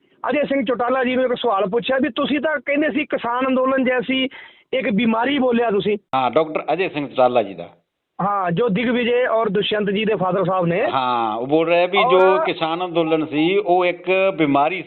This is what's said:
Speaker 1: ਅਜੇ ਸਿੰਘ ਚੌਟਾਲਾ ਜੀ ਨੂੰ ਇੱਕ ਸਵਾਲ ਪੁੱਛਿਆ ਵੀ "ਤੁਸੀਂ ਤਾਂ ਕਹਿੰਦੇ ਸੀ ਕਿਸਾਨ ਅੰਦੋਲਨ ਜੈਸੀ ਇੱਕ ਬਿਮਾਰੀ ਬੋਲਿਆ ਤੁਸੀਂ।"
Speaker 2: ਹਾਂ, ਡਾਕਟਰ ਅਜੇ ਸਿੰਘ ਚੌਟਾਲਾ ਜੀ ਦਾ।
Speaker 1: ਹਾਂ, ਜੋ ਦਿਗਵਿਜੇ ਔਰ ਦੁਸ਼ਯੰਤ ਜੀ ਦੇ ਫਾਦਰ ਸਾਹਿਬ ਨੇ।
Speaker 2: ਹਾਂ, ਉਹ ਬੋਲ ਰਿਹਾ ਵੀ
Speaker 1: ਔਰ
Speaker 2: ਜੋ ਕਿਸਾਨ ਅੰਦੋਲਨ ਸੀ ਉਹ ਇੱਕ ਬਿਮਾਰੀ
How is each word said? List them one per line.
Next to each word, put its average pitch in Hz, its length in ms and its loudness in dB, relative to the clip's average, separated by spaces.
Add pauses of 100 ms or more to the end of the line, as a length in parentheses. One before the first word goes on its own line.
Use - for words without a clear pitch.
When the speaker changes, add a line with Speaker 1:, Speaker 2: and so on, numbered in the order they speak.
(300)
Speaker 1:
ਅਜੇ 285 140 0
ਸਿੰਘ 277 220 -2
ਚੌਟਾਲਾ 254 380 -2
ਜੀ 254 120 -2
ਨੂੰ 254 100 0
ਇੱਕ 247 80 -2
ਸਵਾਲ 208 360 0
ਪੁੱਛਿਆ 240 280 -2
ਵੀ 247 120 0
"ਤੁਸੀਂ 285 300 -2
ਤਾਂ 294 200 -2
ਕਹਿੰਦੇ 285 320 -2
ਸੀ 294 140 -2
ਕਿਸਾਨ 247 420 -4
ਅੰਦੋਲਨ 262 360 0
ਜੈਸੀ 254 460 -2 (440)
ਇੱਕ 254 160 -2
ਬਿਮਾਰੀ 226 500 0
ਬੋਲਿਆ 240 320 2
ਤੁਸੀਂ।" 202 260 0 (180)
Speaker 2:
ਹਾਂ, 127 160 0
ਡਾਕਟਰ 156 320 0 (100)
ਅਜੇ 175 160 -2
ਸਿੰਘ 143 180 -6
ਚੌਟਾਲਾ 123 360 2
ਜੀ 98 100 -10
ਦਾ। 85 160 -12 (520)
Speaker 1:
ਹਾਂ, 196 300 -2
ਜੋ 233 180 0
ਦਿਗਵਿਜੇ 240 560 0
ਔਰ 220 240 0
ਦੁਸ਼ਯੰਤ 208 400 -2
ਜੀ 208 160 -2
ਦੇ 214 100 0
ਫਾਦਰ 180 300 0
ਸਾਹਿਬ 185 200 0
ਨੇ। 185 220 0
Speaker 2:
ਹਾਂ, 123 480 0
ਉਹ 120 120 -6
ਬੋਲ 160 200 2
ਰਿਹਾ 175 180 4
ਵੀ 180 120 0
Speaker 1:
ਔਰ 180 140 4
Speaker 2:
ਜੋ 185 340 6
ਕਿਸਾਨ 165 400 -4
ਅੰਦੋਲਨ 160 400 0
ਸੀ 160 320 2
ਉਹ 180 280 2
ਇੱਕ 185 520 0
ਬਿਮਾਰੀ 156 480 0